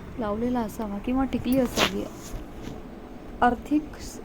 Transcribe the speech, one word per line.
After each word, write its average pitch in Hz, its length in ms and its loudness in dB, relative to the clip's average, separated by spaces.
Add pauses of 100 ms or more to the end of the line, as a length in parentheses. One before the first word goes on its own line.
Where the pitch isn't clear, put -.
(200)
लावलेला 233 400 2
असावा 208 380 -2
किंवा 254 260 2
टिकली 247 360 4
असावी. 202 440 4 (1400)
आर्थिक, 247 420 4 (420)